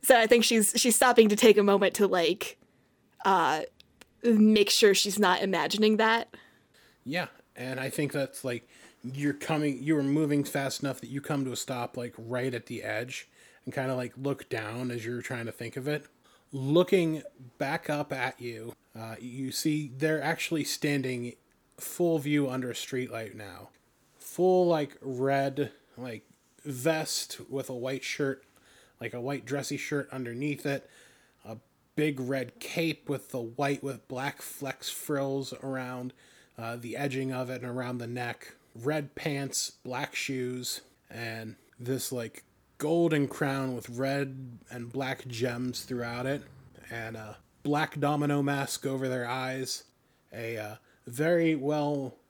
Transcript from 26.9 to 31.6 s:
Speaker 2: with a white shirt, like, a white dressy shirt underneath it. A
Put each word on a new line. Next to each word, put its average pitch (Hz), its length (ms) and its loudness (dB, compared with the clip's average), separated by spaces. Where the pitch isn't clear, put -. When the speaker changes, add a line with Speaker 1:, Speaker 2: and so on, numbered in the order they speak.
Speaker 2:
with 135 200 -6
a 131 60 -8
white 131 280 -6
shirt, 139 400 -2
like, 117 140 -8
a 120 80 -8
white 127 240 -6
dressy 139 320 -4
shirt 139 340 -4
underneath 131 540 -6
it. 139 240 -4
A 110 120 -12